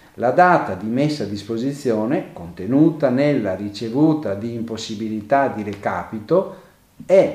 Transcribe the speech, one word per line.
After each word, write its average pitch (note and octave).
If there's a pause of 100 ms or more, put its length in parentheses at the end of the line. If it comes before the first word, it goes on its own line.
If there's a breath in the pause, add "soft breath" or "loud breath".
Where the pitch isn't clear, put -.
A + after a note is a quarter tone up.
(140 loud breath)
La A#2
data E3+
di G2+
messa C#3+
a G2+
disposizione, A#2
contenuta B2+
nella B2+
ricevuta A2+
di A#2
impossibilità A2
di G#2+
recapito, G#2 (500 loud breath)
è F3+